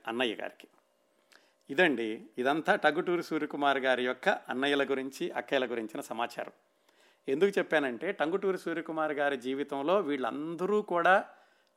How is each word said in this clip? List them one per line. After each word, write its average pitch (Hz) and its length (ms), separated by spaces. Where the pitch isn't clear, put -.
అన్నయ్య 117 280
గారికి. - 320
ఇదండి, 135 560
ఇదంతా 151 380
టంగుటూరి 165 480
సూర్యకుమార్ 147 540
గారి 127 280
యొక్క 127 240
అన్నయ్యల 139 540
గురించి, 135 480
అక్కయ్యల 131 340
గురించిన 117 360
సమాచారం. - 500
ఎందుకు 185 300
చెప్పానంటే, 147 520
టంగుటూరి 190 460
సూర్యకుమార్ 160 540
గారి 143 260
జీవితంలో 139 640
వీళ్ళందరూ 156 800
కూడా 180 440